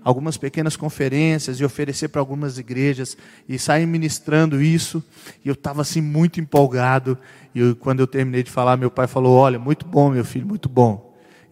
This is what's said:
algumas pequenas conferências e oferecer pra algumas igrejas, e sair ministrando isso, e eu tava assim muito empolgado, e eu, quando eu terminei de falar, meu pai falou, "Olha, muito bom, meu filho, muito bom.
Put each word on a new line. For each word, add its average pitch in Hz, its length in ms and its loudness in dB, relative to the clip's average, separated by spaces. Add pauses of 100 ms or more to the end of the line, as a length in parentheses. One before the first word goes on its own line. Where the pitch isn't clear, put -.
algumas 135 340 0
pequenas 156 380 -6
conferências 147 840 -2
e 143 60 2
oferecer 139 440 -6
pra 151 120 -2
algumas 139 380 -6
igrejas, 127 580 -4 (320)
e 127 80 -6
sair 160 300 2
ministrando 156 760 0
isso, 160 420 0 (400)
e 135 60 -4
eu 135 60 -2
tava 147 260 -6
assim 160 200 -2
muito 156 380 0
empolgado, 131 760 2 (380)
e 120 60 -2
eu, 120 140 4
quando 131 260 -2
eu 131 40 4
terminei 131 380 -2
de - 80 -12
falar, 127 260 2
meu 127 140 -2
pai 127 160 0
falou, 127 280 4
"Olha, 127 220 6
muito 131 300 -4
bom, 143 240 4
meu 123 120 0
filho, - 220 -8
muito 139 240 -6
bom. 117 460 2 (360)